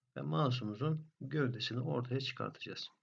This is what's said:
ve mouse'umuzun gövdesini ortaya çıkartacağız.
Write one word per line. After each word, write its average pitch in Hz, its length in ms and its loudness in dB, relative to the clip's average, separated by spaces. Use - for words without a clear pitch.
ve 135 60 -4
mouse'umuzun 139 920 2
gövdesini 127 580 0
ortaya 131 400 0
çıkartacağız. - 720 -6